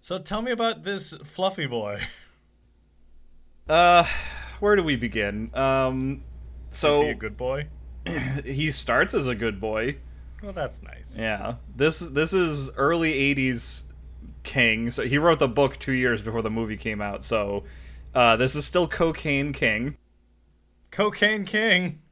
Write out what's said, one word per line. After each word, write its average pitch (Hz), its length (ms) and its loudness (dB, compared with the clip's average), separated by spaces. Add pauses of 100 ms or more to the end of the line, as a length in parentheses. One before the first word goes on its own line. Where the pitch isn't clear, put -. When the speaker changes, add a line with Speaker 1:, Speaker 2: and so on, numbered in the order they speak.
Speaker 1:
So 180 180 -8
tell 208 240 -4
me 247 80 -4
about 226 320 -2
this 185 320 -6 (100)
fluffy 185 420 -2
boy. 107 380 -4
<laughs> - 60 -10 (1600)
Speaker 2:
Uh, 175 360 8 (540)
where 208 160 6
do 196 80 4
we 151 140 2
begin? 107 580 -2
Um, 135 680 0 (460)
so 147 260 2
Speaker 1:
Is 147 60 6
he 151 80 4
a - 40 -2
good 104 220 -8
boy? 139 320 -4 (360)
Speaker 2:
<clears throat> 139 400 -4
he 139 280 -2
starts 135 420 2
as 147 140 2
a 123 80 0
good 104 240 -2
boy. 110 380 -2 (440)
Speaker 1:
Well, 202 100 -10
that's 156 300 -8
nice. - 340 -16
Speaker 2:
Yeah. 107 380 -4 (200)
This, 151 260 2
this 160 320 0
is 156 420 0
early 160 400 2
eighties 135 720 0 (580)
King. 117 480 2
So 120 140 -4
he 123 120 0
wrote 160 220 6
the 143 100 6
book 135 300 2
two - 140 -4
years 123 280 2
before 110 220 -2
the 110 80 0
movie 110 260 -2
came 107 240 -6
out. 101 220 -6
So, 101 400 0 (540)
uh, 120 180 8
this 131 220 2
is 147 100 -2
still 175 220 2
Cocaine 147 640 0
King. 127 440 0 (920)
Speaker 1:
Cocaine 208 540 2
King. 180 680 2